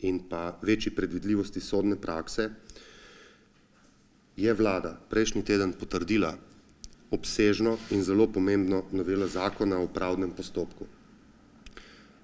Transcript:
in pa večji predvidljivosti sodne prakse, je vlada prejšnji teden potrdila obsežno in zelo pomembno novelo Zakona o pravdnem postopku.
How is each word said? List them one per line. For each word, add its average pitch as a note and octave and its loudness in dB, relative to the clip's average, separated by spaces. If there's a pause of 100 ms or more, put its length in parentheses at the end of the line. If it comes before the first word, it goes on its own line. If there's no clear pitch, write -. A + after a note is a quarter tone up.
in F#2 0
pa F2 -6
večji G#2+ 0
predvidljivosti F#2+ -2
sodne G2 0
prakse, E2+ -4 (1900)
je A2 4
vlada F#2+ 0 (100)
prejšnji G#2+ 2
teden G2 4
potrdila F2 0 (760)
obsežno A2 2 (120)
in G2+ 2
zelo G2 4
pomembno G2 2
novelo F#2+ 0
Zakona F#2+ 0
o F2 0
pravdnem F#2 -2
postopku. - -8 (1400)